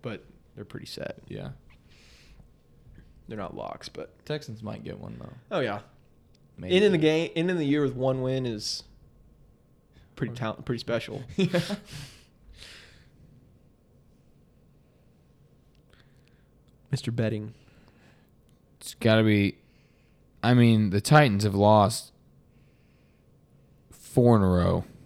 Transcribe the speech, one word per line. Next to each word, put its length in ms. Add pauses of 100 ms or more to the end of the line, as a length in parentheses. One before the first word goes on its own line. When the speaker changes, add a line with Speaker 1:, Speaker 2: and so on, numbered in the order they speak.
Speaker 1:
but 200 (320)
they're 100
pretty 200
set. 320 (100)
Speaker 2:
Yeah. 220 (1800)
Speaker 1:
They're 120
not 160
locks, 340
but 340
Speaker 2:
Texans 380
might 220
get 160
one, 200
though. 140 (240)
Speaker 1:
Oh, 40
yeah. 180 (800)
Speaker 2:
Maybe. 160
Speaker 1:
Ending 160
the 80
game, 360
ending 220
the 80
year 160
with 140
one 260
win 240
is 380 (1300)
pretty 180
Speaker 2:
Okay. 80
Speaker 1:
talent, 220
pretty 160
special. 500
Speaker 2:
<laughs> 60
Yeah. 240 (4000)
Speaker 1:
Mister 200
Betting. 420 (1300)
Speaker 3:
It's 160
gotta 280
be, 340 (840)
I 100
mean, 380
the 100
Titans 420
have 120
lost 560 (1800)
four 460
in 60
a 40
row. 380 (200)